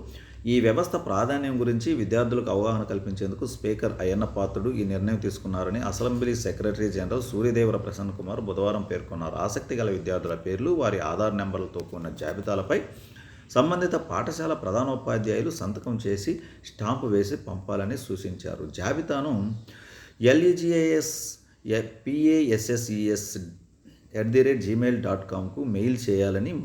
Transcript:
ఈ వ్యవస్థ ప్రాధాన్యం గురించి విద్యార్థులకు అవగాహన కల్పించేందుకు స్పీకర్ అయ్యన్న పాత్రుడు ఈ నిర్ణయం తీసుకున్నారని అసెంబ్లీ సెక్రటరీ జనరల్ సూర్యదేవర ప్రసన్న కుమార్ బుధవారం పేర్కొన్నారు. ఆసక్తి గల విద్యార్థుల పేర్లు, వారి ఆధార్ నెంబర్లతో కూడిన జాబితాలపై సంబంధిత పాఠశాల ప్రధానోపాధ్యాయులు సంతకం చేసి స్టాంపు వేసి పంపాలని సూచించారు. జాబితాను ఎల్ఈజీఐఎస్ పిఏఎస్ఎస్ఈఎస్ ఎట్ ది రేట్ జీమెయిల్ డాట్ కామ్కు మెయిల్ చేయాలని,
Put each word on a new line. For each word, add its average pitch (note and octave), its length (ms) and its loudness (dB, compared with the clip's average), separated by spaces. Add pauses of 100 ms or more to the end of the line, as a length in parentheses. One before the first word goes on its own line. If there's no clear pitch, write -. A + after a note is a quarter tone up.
(460)
ఈ A#2+ 140 4
వ్యవస్థ A#2+ 360 4
ప్రాధాన్యం C3 640 0
గురించి A#2+ 340 2
విద్యార్థులకు A#2 560 2
అవగాహన G#2+ 320 2
కల్పించేందుకు G2 640 -4
స్పీకర్ G#2+ 540 -2
అయ్యన్న F#2+ 260 2 (100)
పాత్రుడు G2 340 0
ఈ A2+ 140 0
నిర్ణయం G2 340 0
తీసుకున్నారని F#2+ 600 -2
అసెంబ్లీ A#2+ 560 0
సెక్రటరీ G#2 540 0
జనరల్ F#2 400 -2
సూర్యదేవర A2 460 4
ప్రసన్న G2 400 -4
కుమార్ F#2 240 -6
బుధవారం G2+ 500 0
పేర్కొన్నారు. E2 460 -6
ఆసక్తి G#2 400 -2
గల A2 140 2
విద్యార్థుల E2+ 480 -2
పేర్లు, F#2+ 320 -2
వారి A2+ 300 2
ఆధార్ F#2+ 360 0
నెంబర్లతో F#2 540 -4
కూడిన E2+ 240 -8
జాబితాలపై G2 640 -2 (720)
సంబంధిత E3+ 440 2 (100)
పాఠశాల D#3 500 -2
ప్రధానోపాధ్యాయులు A2+ 960 0
సంతకం G#2+ 480 -4
చేసి G2+ 360 -2 (300)
స్టాంపు B2+ 420 -4
వేసి G2+ 300 2
పంపాలని G2 600 -4
సూచించారు. F2+ 720 -8
జాబితాను C#3+ 640 -2 (880)
ఎల్ఈజీఐఎస్ D#3+ 920 4 (840)
పిఏఎస్ఎస్ఈఎస్ A#2 1300 2 (840)
ఎట్ A2 180 0
ది C3 100 8
రేట్ C3 200 4
జీమెయిల్ A#2 400 2
డాట్ F#2+ 240 0
కామ్కు F#2+ 380 -6
మెయిల్ A#2+ 340 2
చేయాలని, G2 540 2 (120)